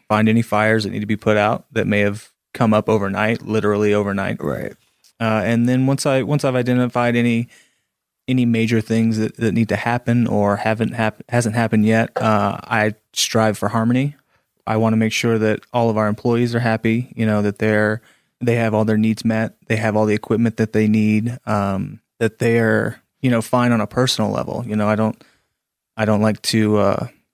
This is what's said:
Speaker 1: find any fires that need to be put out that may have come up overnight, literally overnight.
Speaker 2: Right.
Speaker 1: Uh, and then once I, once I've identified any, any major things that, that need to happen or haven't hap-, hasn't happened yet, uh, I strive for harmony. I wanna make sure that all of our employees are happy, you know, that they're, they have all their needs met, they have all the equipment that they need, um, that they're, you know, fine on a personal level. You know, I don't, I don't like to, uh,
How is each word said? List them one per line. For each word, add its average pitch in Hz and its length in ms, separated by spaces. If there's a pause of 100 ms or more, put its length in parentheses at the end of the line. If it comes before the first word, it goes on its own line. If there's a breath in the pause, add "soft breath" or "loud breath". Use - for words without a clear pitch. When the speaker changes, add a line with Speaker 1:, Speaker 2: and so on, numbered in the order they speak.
Speaker 1:
find 107 220
any 113 140
fires 110 400
that 98 80
need 104 80
to 107 80
be 107 80
put 107 200
out 107 360
that 104 160
may 104 140
have 104 280 (240)
come 110 220
up 107 120
overnight, 104 540
literally 104 540
overnight. 98 480
Speaker 2:
Right. 69 300 (460)
Speaker 1:
Uh, 110 240
and 117 240
then 127 200
once 135 180
I, 135 160
once 143 240
I've 131 100
identified 123 600
any, 120 320 (800 soft breath)
any 127 180
major 113 360
things 113 360
that, 110 200
that 113 160
need 113 160
to 101 60
happen 120 520
or 101 300
haven't 110 360
hap-, 110 360
hasn't 117 260
happened 110 320
yet, 113 240 (100)
uh, 101 420
I 110 300 (200)
strive 110 440
for 104 120
harmony. 123 460 (520)
I 110 100
wanna 110 200
make 110 160
sure 113 260
that 107 220 (120)
all 117 160
of 107 80
our 107 100
employees 117 460
are 120 60
happy, 113 560
you 113 100
know, 107 160
that 101 160
they're, 107 460 (380 soft breath)
they 120 160
have 113 180
all 107 100
their 107 120
needs 110 280
met, 110 300 (120)
they 110 100
have 110 180
all 107 100
the 107 80
equipment 113 440
that 110 160
they 110 140
need, 107 480 (120)
um, 98 520 (200)
that 113 180
they're, 113 640 (200)
you 127 100
know, 117 100
fine 123 300
on 110 100
a 107 60
personal 123 420
level. - 380
You 107 80
know, 104 120
I 107 80
don't, 110 240 (760 soft breath)
I 110 80
don't 104 160
like 107 220
to, 107 340
uh, 101 300 (260)